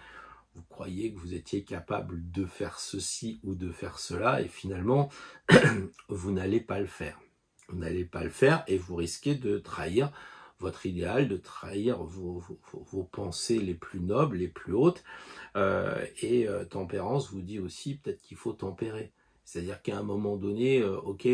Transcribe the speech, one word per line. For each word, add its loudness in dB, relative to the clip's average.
Vous -18
croyez -6
que -14
vous -8
étiez -4
capable -6
de -2
faire -6
ceci -6
ou -4
de -6
faire -8
cela, 0
et -2
finalement, 2
<clears throat> 8
vous -2
n'allez 2
pas -2
le -2
faire. -10
Vous -6
n'allez -2
pas -6
le -2
faire 6
et 2
vous -4
risquez 0
de 0
trahir 0
votre -6
idéal, 2
de 0
trahir -2
vos, -8
vos, -14
vos, -14
vos -4
pensées -2
les -2
plus -10
nobles, 2
les -2
plus -6
hautes. 4
Euh, 2
et, 4
euh, -2
Tempérance -2
vous -6
dit -8
aussi -6
peut-être -6
qu'il -20
faut -4
tempérer. -6
C'est-à-dire -8
qu'à -2
un -4
moment 0
donné, 2
euh, 2
ok, -2